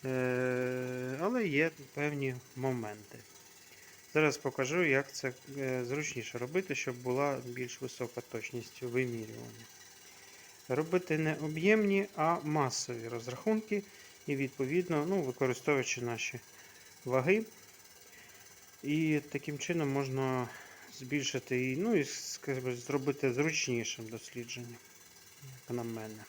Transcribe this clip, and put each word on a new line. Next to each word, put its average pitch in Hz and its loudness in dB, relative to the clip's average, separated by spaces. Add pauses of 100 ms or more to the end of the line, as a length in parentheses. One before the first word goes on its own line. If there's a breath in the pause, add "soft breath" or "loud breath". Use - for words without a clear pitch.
Е, 127 0
але 220 2
є 160 4 (240)
певні 143 0 (220)
моменти. 117 -2 (960 loud breath)
Зараз 151 6
покажу, 139 0
як 139 4
це, 131 -4 (260)
е, 131 0
зручніше 127 -4
робити, 151 0
щоб 127 -2
була 127 2
більш 123 -6
висока 123 -6
точність - -8
вимірювання. 117 -4 (1040 loud breath)
Робити 160 2
не 156 2
об'ємні, 196 4 (100)
а 165 4
масові 127 0
розрахунки. 196 0 (440 loud breath)
І, 143 0
відповідно, 147 0
ну, 190 2
використовуючи 131 2
наші 120 -4 (640 loud breath)
ваги. 147 4 (1400 loud breath)
І 151 4 (100)
таким 147 -6
чином 165 0
можна 131 2 (500 loud breath)
збільшити 131 0
і, 131 0
ну, 214 2
і, 143 6
скажімо, 127 -4
зробити 135 0
зручнішим 120 0
дослідження, 120 -10 (920)
як 120 -2
на 120 -2
мене. 110 -8